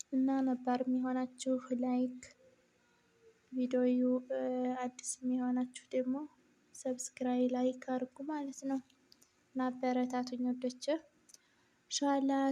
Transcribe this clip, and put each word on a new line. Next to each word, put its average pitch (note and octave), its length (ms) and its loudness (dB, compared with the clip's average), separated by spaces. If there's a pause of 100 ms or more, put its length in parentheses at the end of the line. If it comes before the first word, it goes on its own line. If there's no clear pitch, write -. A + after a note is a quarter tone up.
እና C4 180 2 (160)
ነባር B3+ 380 0
የሚሆናችሁ B3+ 760 0 (240)
ላይክ B3+ 420 0 (1300)
ቪዲዮ፣ B3+ 520 2 (280)
እ፣ C4 100 -2 (360)
አዲስ B3+ 380 -6
የሚሆናችሁ B3+ 760 -2
ደግሞ B3+ 260 0 (600)
ሰብስክራይብ፣ B3 720 0
ላይክ B3+ 380 0
አድርጉ B3+ 360 -4
ማለት C#4+ 400 -6
ነው። C4+ 160 0 (760)
እና C4 80 0
አበረታቱኝ B3+ 800 0
ወዶች። B3 400 -2 (1080)
ኢንሻአላህ C#4 600 2